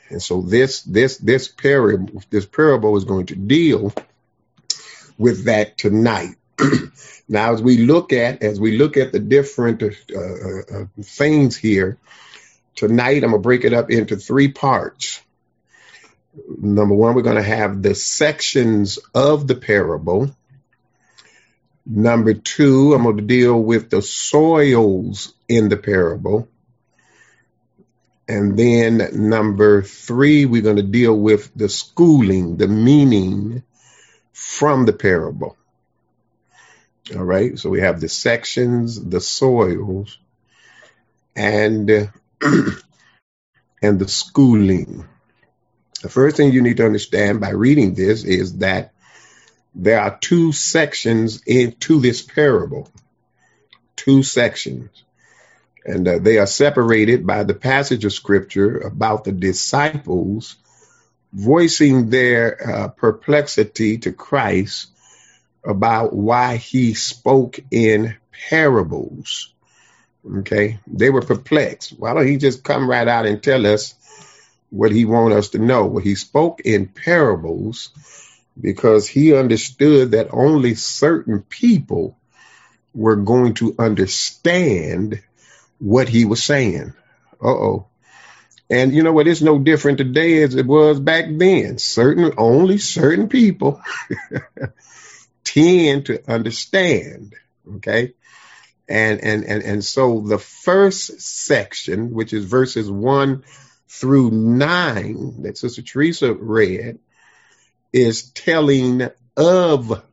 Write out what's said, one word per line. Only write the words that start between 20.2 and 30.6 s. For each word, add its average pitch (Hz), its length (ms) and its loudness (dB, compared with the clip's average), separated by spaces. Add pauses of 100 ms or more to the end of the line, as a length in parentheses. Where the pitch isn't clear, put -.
Number 113 480 2
two, 139 600 4
I'm 123 100 2
gonna 107 180 0
deal 120 400 2
with 110 280 0
the 101 120 0
soils 117 1300 0 (140)
in 113 220 2
the 98 80 0
parable. 92 720 -2 (1800)
And 101 300 -2
then 113 720 2
number 104 520 0
three, 139 640 0
we're 117 160 0